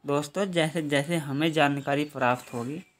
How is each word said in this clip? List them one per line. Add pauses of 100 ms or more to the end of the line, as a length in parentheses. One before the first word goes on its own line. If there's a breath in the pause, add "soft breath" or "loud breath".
दोस्तों,
जैसे
जैसे
हमें
जानकारी
प्राप्त
होगी (180)